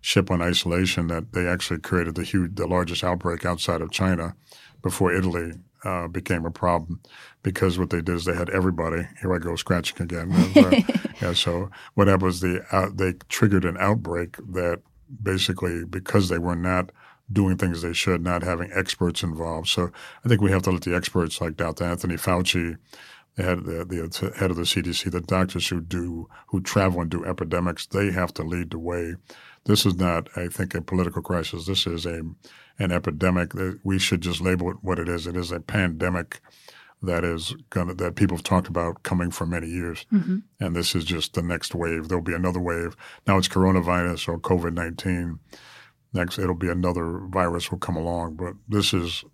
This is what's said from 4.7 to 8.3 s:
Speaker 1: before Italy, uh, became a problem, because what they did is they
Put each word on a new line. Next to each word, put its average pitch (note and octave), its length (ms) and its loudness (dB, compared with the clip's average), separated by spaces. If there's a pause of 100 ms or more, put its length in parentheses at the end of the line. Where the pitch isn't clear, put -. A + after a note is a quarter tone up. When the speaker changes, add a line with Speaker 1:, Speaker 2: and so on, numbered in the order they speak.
Speaker 1:
before F2+ 320 2
Italy, F2 380 0 (320)
uh, F2+ 240 -2
became F2 380 -2
a E2 60 -4
problem, E2+ 480 0 (440)
because F#2 340 2
what F2+ 140 0
they F2 100 0
did F2 140 0
is E2+ 100 -4
they F#2 80 0